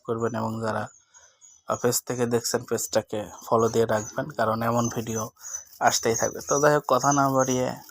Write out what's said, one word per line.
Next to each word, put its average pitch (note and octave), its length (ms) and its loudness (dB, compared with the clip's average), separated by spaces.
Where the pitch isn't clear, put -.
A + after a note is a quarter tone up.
করবেন A2+ 300 -4
এবং A2+ 260 -4
যারা, G#2+ 280 -4
আহ, A2+ 80 0
পেজ A#2+ 200 0
থেকে B2 200 -2
দেখছেন, A#2 380 0
পেজটাকে A2 560 -2
ফলো A2+ 240 4
দিয়ে A2+ 180 2
রাখবেন, A2 440 -2
কারণ A2 320 -2
এমন A#2 260 0
ভিডিও A2 340 -4
আসতেই A#2+ 340 2
থাকবে। - 340 -2
তো D3 120 2
যাই D3 140 6
হোক, D3 140 0
কথা C3+ 240 4
না C#3+ 160 4
বাড়িয়ে C3 400 2